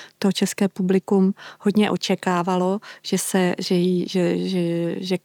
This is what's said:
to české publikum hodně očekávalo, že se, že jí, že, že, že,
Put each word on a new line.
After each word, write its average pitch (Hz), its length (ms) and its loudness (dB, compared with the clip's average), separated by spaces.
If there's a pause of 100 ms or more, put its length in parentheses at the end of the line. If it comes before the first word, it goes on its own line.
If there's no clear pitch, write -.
(180)
to 196 140 2
české - 360 0
publikum 190 640 2 (260)
hodně 208 300 2
očekávalo, 185 920 0 (220)
že 190 160 -2
se, 185 400 2
že 190 160 -2
jí, 180 340 2
že, 175 400 0
že, 170 520 -2
že, 185 240 -4